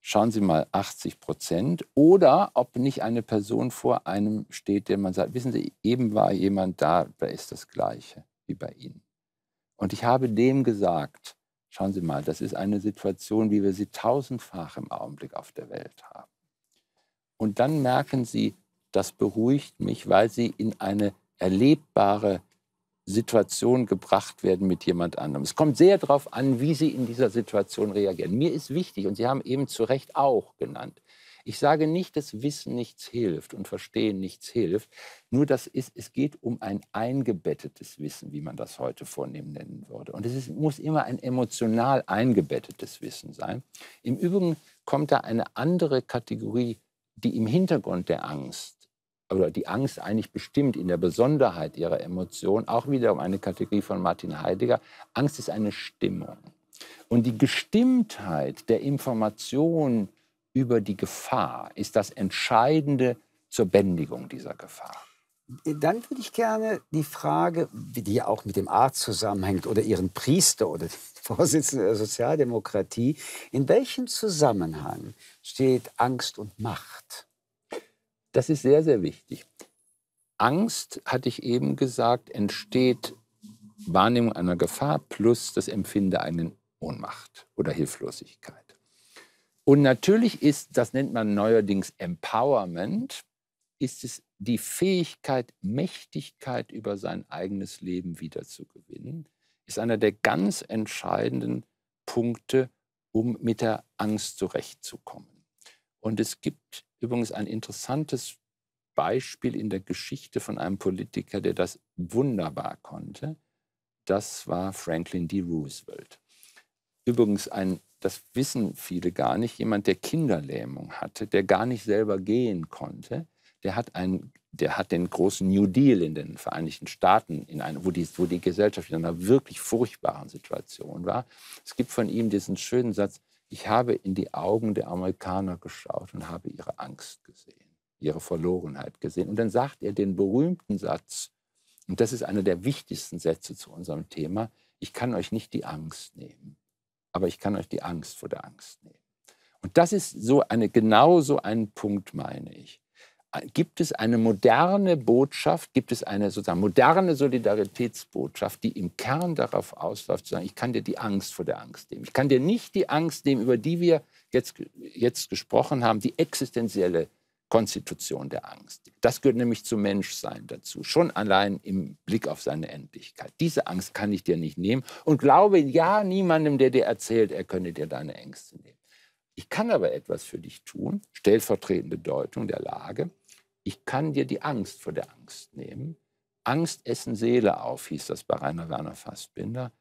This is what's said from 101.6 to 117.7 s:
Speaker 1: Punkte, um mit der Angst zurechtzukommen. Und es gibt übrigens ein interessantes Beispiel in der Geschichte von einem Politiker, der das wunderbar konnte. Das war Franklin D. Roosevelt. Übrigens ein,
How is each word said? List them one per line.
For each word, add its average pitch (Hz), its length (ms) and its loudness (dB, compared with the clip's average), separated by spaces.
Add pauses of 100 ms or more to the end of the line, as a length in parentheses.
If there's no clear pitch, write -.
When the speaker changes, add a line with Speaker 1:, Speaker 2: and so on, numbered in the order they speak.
Speaker 1:
Punkte, 120 640 0 (440)
um 113 260 0
mit 117 220 -2
der 110 240 -2 (100)
Angst 107 420 -4
zurechtzukommen. - 920 -8 (720)
Und 110 180 -2
es - 220 -4
gibt - 440 -10 (140)
übrigens 120 320 -2
ein 107 160 -6
interessantes 127 880 -6 (580)
Beispiel 117 600 -2
in 107 160 -4
der 95 80 -4
Geschichte - 600 -8
von - 200 -8
einem 95 180 -4
Politiker, 95 640 -4
der 92 140 0
das - 240 -2 (160)
wunderbar 110 800 -2
konnte. - 600 -12 (680)
Das - 420 -4
war 92 240 -4
Franklin 87 560 -4
D. 95 140 -2
Roosevelt. - 800 -8 (840)
Übrigens 117 420 4
ein, 92 320 -2 (220)